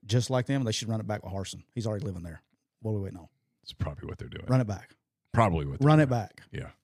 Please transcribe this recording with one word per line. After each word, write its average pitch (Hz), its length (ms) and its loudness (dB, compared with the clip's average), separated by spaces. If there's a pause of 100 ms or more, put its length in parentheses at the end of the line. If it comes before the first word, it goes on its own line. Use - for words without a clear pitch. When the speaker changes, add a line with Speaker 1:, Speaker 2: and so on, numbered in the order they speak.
Speaker 1:
Just 117 260 2
like 127 160 0
them, 139 180 0
they 110 80 0
should 107 160 -4
run 113 100 -2
it 101 80 -6
back 104 160 -4
with 95 100 -10
Harsin. 98 300 -8 (120)
He's 113 120 -2
already 107 180 -2
living 87 200 -6
there. 82 180 -12 (380)
What 110 120 -4
are - 20 0
we 104 80 -2
waiting 95 180 -10
on? 80 80 -20 (340)
Speaker 2:
It's - 100 -20
probably - 360 -6
what - 100 -10
they're - 100 -12
doing. - 200 -12
Speaker 1:
Run 131 120 4
it 117 60 0
back. - 300 -10 (360)
Speaker 2:
Probably 87 340 4
what 69 120 -6
they're 135 80 4
Speaker 1:
Run 156 140 10
it 151 60 6
Speaker 2:
doing. 127 140 0
Speaker 1:
back. - 300 -10
Speaker 2:
Yeah. - 200 -10 (140)